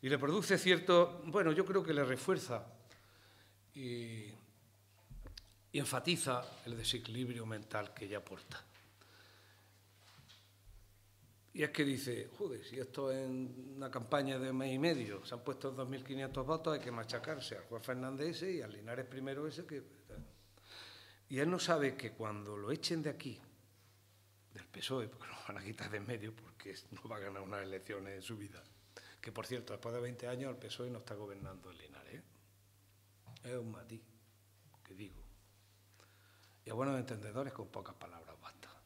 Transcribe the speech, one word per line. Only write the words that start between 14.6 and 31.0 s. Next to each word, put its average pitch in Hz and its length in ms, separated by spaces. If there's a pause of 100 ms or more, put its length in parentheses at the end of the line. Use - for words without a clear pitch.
y 131 60
medio 123 480
se - 80
han 117 100
puesto 139 280
dos 127 180
mil 131 140
quinientos 135 420
votos, 160 300
hay 135 40
que 123 120
machacarse 117 680
al 92 60
Juan 113 180
Fernández 135 540
ese 185 160
y 165 100
al 107 100
Linares 117 360
Primero 139 400
ese", 156 180
que, 143 180 (1500)
y 131 100
él 151 100
no 180 80
sabe 143 400
que 113 140
cuando 104 440
lo 104 140
echen 160 320
de 151 80
aquí, 127 320 (1120)
del - 140
pesoe, 127 400
porque - 180
lo - 80 (140)
van 101 100
a 95 60
quitar 104 260
de 104 80
en 101 80
medio, 110 300
porque - 420 (140)
no 113 180
va 110 60
a 104 40
ganar 98 220
unas 98 220
elecciones 95 540
en 95 40
su 110 160
vida. 104 260 (560)
Que, 117 120
por 110 160
cierto, 120 260
después 117 220
de 123 40
veinte 120 280
años 127 240
el 117 60
pesoe 123 340
no 113 80
está 107 160